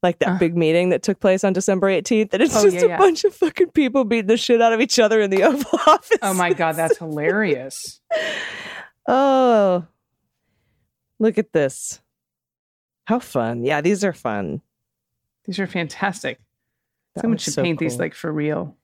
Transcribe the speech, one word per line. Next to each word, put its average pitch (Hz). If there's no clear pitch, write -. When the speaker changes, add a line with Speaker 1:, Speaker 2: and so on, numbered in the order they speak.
Speaker 1:
like, 175
that 196
Speaker 2:
Uh. -
Speaker 1:
big 170
meeting 170
that 151
took -
place 190
on 190
December 190
eighteenth, 202
and 196
it's 294
Speaker 2:
Oh, 214
Speaker 1:
just 190
Speaker 2:
yeah, 180
Speaker 1:
a -
Speaker 2:
yeah. -
Speaker 1:
bunch 359
of 403
fucking 349
people 269
beating 214
the 220
shit 233
out 226
of 226
each -
other 220
in 202
the 190
<laughs> 214
Oval 277
Office. -
Speaker 2:
Oh 196
my 180
God, 160
that's 165
Speaker 1:
<laughs> 170
Speaker 2:
hilarious. 156
Speaker 1:
Oh, 240
look 214
at 208
this. -
How 233
fun. 117
Yeah, 147
these 185
are 185
fun. 101
Speaker 2:
These 196
are 190
fantastic. 175
Speaker 1:
That -
Speaker 2:
Someone 226
Speaker 1:
was -
Speaker 2:
should -
Speaker 1:
so 180
Speaker 2:
paint 165
these, 160
Speaker 1:
cool. 120
Speaker 2:
like, 165
for 160
real. 151